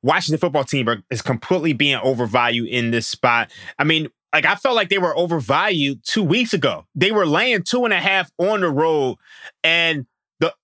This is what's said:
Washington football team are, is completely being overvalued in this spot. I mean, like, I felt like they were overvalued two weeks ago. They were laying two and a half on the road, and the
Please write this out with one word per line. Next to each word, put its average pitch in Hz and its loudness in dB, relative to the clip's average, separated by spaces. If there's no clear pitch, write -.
Washington 156 2
football 147 0
team 127 0
are, 113 -2
is 113 -4
completely 147 -2
being 135 2
overvalued 120 0
in 117 -2
this 117 -2
spot. 120 0
I 143 2
mean, 156 0
like, 156 2
I 185 2
felt 247 -2
like 196 0
they 196 0
were 175 0
overvalued 160 0
two - -2
weeks 220 0
ago. 113 -2
They 185 2
were 208 2
laying 190 0
two 247 -2
and 220 0
a 180 0
half 190 0
on 202 0
the 175 0
road, 147 0
and 165 0
the - 0